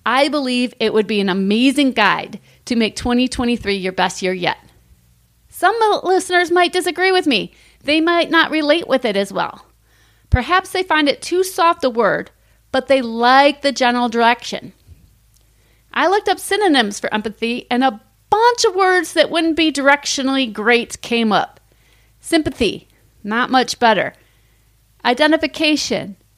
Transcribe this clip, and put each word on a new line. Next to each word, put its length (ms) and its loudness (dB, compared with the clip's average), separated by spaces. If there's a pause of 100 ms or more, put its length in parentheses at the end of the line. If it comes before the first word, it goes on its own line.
I 240 2
believe 500 -2
it 140 0
would 140 2
be 140 -2
an 80 0
amazing 640 2
guide 460 0 (260)
to 100 -2
make 200 0
twenty 320 0
twenty-three 500 -2
your 160 -4
best 280 -2
year 120 0
yet. 260 -4 (880)
Some 260 0 (280)
listeners 480 0
might 200 2
disagree 400 0
with 140 2
me. 260 -2 (320)
They 160 2
might 300 0
not 220 2
relate 360 0
with 180 0
it 120 0
as 160 -2
well. 320 -6 (640)
Perhaps 400 0
they 140 -2
find 260 0
it 100 -2
too 240 -2
soft 400 -2
a 60 2
word, 400 -2 (420)
but 160 -2
they 140 4
like 600 2
the 80 0
general 360 0
direction. 640 -2 (1160)
I 180 0
looked 200 0
up 80 0
synonyms 600 0
for 120 -6
empathy 600 -6
and 120 0
a 160 0 (300)
bunch 360 2
of 100 0
words 380 2
that 180 0
wouldn't 240 0
be 160 2
directionally 840 0
great 480 0
came 300 0
up. 280 -2 (600)
Sympathy, 680 -2 (360)
not 260 -4
much 300 0
better. 340 2 (920)
Identification. 1120 0 (200)